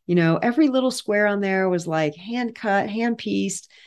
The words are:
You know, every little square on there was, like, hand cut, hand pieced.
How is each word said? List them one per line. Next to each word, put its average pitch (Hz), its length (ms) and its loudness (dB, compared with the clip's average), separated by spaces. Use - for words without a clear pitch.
You 175 80 0
know, 165 220 4
every 254 320 2
little 254 240 0
square 208 340 0
on 202 140 0
there 190 280 0
was, 175 180 -2
like, 160 300 -2
hand 233 380 -8
cut, 202 340 0
hand 226 300 -2
pieced. 196 520 -4